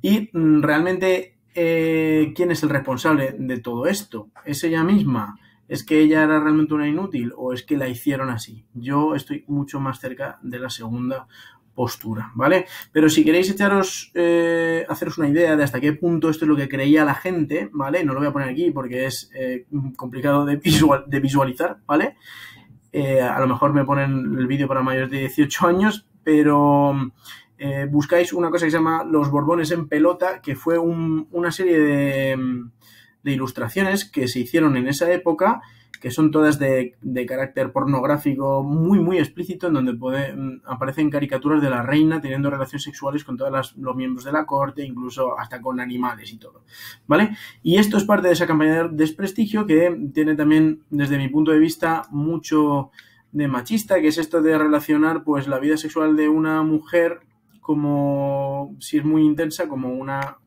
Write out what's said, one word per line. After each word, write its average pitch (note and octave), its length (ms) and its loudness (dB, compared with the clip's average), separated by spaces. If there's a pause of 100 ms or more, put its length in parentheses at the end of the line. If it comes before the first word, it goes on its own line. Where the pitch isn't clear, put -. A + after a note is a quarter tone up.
Y, G#3 300 2
mm, D#3 300 4
realmente, F3+ 760 0 (160)
eh, D#3+ 800 2
¿quién F3+ 160 0
es D#3+ 120 -2
el D3+ 60 0
responsable C3+ 680 0
de B2+ 200 -4
todo A#2+ 280 -6
esto? E3 440 -6 (140)
¿Es D3 200 -8
ella E3 200 0
misma? C#3 540 0 (300)
¿Es - 160 -8
que D#3 160 4
ella D#3 240 6
era D#3 160 4
realmente D#3 340 2
una D3 140 0
inútil D3+ 480 -4
o B2+ 160 -6
es B2+ 100 -8
que D3+ 140 -2
la C3 120 -2
hicieron C3+ 400 -4
así? A2+ 460 -10
Yo C#3+ 400 -2
estoy C#3+ 320 -8
mucho C#3+ 340 -6
más C3+ 200 -6
cerca C3 420 -10
de B2 160 -12
la B2+ 100 -10
segunda B2 580 -8 (480)
postura, A2 600 -6
¿vale? D3+ 320 2 (260)
Pero D#3 160 4
si D3+ 160 4
queréis F3+ 260 2
echaros, G3 640 0
eh, E3+ 760 2
haceros E3 300 -6
una D3+ 100 0
idea D#3 280 4
de D3 80 2
hasta C3 160 -2
qué D3 120 0
punto D#3+ 360 0
esto D#3 160 -2
es D#3 40 2
lo D3+ 80 4
que C#3 120 -2
creía C#3+ 360 4
la C#3 100 2
gente, E3+ 580 -4
¿vale? D3+ 320 -2
No C3+ 80 0
lo C3+ 80 -2
voy D3 80 0
a C3+ 40 -2
poner C#3 160 -4
aquí D#3 220 0
porque C3 360 -4
es, - 280 -10
eh, B2+ 320 -8 (300)
complicado C#3 480 -2
de C#3+ 120 0
visual-, D3 500 2
de C#3 140 -2
visualizar, C#3 680 -2
¿vale? F3 300 0 (760)
Eh, C3+ 280 0
a B2 200 -2
lo C3 80 2
mejor C#3+ 240 2
me C#3 120 2
ponen C3+ 540 -2
el B2+ 80 0
vídeo C#3 220 -2
para C3+ 140 0
mayores C3 280 -2
de C#3 100 -6
dieciocho C#3+ 460 0
años, G3 400 2 (160)
pero, C#3+ 880 4 (440)
eh, C#3 340 -6
buscáis E3+ 420 2
una F3 180 -2
cosa E3+ 160 0
que D3+ 40 2
se E3 60 0
llama E3 280 0
Los D3 260 0
Borbones D3 400 0
en E3+ 180 -4
Pelota, F3 520 0
que C#3 160 -8
fue E3 220 0
un, E3 520 -2
una F3 200 -2
serie F3 280 2
de, C#3 580 2 (840)
de C#3+ 100 -2
ilustraciones C3 720 -2
que B2+ 240 -2
se B2 120 -4
hicieron D3 360 2
en B2+ 120 0
esa E3+ 240 0
época, F3+ 500 0 (380)
que B2 100 -6
son D3+ 200 2
todas D3+ 280 4
de, C3 420 0
de B2+ 240 -6
carácter C3 480 -4
pornográfico C#3 920 0
muy, D#3+ 360 2
muy F3 200 2
explícito, F3 500 -4
en D#3+ 60 2
donde B2+ 200 0
puede, C3+ 420 -6
mm, C3 300 -10
aparecen C3+ 420 -4
caricaturas C#3+ 540 0
de C#3 80 0
la B2 100 -2
reina D3+ 400 2
teniendo C#3+ 300 -2
relaciones C#3 320 -6
sexuales C#3+ 420 -8
con B2+ 140 -10
todas C3+ 140 -4
las, C3 240 -6
los C3 200 -8
miembros B2+ 280 -6
de C#3 80 -8
la D#3 120 -2
corte, C#3 400 -4
incluso B2 540 -6
hasta A#2 240 -12
con B2+ 180 -6
animales B2 520 -6
y A2 60 -20
todo, - 260 -20 (420)
¿vale? G#3 300 2 (260)
Y E3+ 160 4
esto G#3+ 180 4
es F#3+ 80 2
parte G3 220 2
de F3 80 6
esa E3+ 120 0
campaña D#3+ 360 2
de E3+ 80 -2
desprestigio G3 720 -2
que D#3+ 480 2
tiene D3+ 220 2
también, D#3 560 4
desde C#3+ 260 0
mi C3+ 120 -2
punto D#3 240 2
de D3+ 60 6
vista, E3 520 2
mucho D3+ 800 0 (420)
de D3 160 -2
machista, F#3 520 0
que D#3 80 4
es D#3 100 0
esto D#3+ 240 0
de D#3 160 4
relacionar, D3+ 640 2
pues, C#3 240 0
la C3+ 100 0
vida D3+ 200 2
sexual D#3 380 2
de D3+ 120 2
una D#3 340 2
mujer D#3+ 580 0 (440)
como, C#3 1120 -2
si - 200 -4
es D3 80 -2
muy D#3 180 4
intensa, D#3 440 0
como B2+ 260 -6
una C3+ 420 -6 (100)